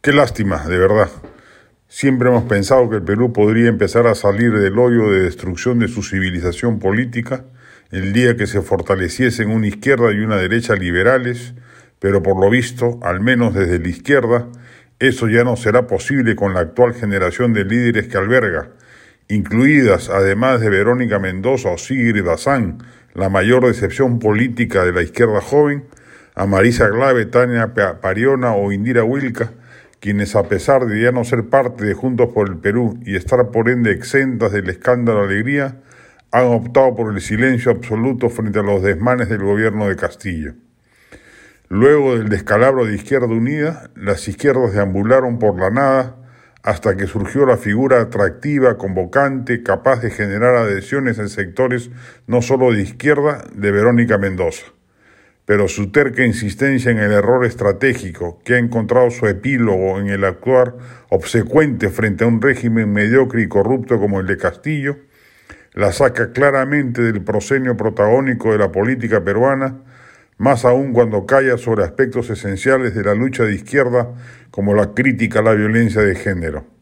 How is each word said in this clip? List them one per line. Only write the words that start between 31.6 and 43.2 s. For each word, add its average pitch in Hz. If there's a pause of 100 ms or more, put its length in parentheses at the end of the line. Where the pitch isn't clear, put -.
de 101
Juntos 123
por 104
el 90
Perú 113
y 98
estar 120
por 113
ende 120
exentas 117
del 98
escándalo 113
Alegría, 127 (560)
han 123
optado 120
por 110
el 95
silencio 120
absoluto 120
frente 107
a 107
los 101
desmanes 110
del 104
gobierno 104
de 98
Castillo. 82 (1160)
Luego 131
del 107
descalabro 110
de 104
Izquierda 123